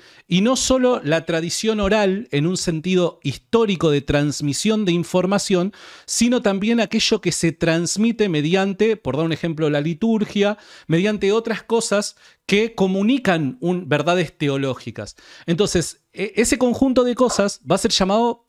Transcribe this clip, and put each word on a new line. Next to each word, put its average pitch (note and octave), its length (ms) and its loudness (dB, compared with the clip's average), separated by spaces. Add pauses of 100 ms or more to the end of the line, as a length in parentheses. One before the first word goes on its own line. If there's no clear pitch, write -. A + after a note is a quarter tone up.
(280)
Y F3+ 140 2
no A#3+ 160 2
solo B3+ 440 2
la D#3 240 0
tradición F3 540 -2
oral G3+ 520 0
en C#3+ 140 0
un F3+ 120 0
sentido F3 640 -2
histórico F#3+ 680 0
de C#3+ 120 2
transmisión D3 840 -2
de F3+ 80 0
información, F#3 800 0 (340)
sino A#3+ 360 0
también G#3 400 0
aquello A3 400 0
que E3+ 100 0
se D#3+ 220 0
transmite G3 720 0
mediante, F#3+ 720 0
por B2+ 180 -4
dar D#3+ 100 0
un E3 60 -2
ejemplo, D#3+ 380 -2
la D3 100 0
liturgia, G3+ 800 0 (300)
mediante G3 440 2
otras A3+ 320 -2
cosas A3 540 -2 (300)
que A3+ 280 0
comunican F#3+ 840 0
un, F3+ 260 -2
verdades D3+ 500 0
teológicas. C3+ 800 -4 (300)
Entonces, E3+ 680 0
e-, G#3 240 -8
ese A#3+ 220 2
conjunto B3 480 2
de B3 100 0
cosas G3+ 540 0
va E3+ 60 4
a F#3+ 40 -2
ser A3 120 0
llamado A3+ 580 0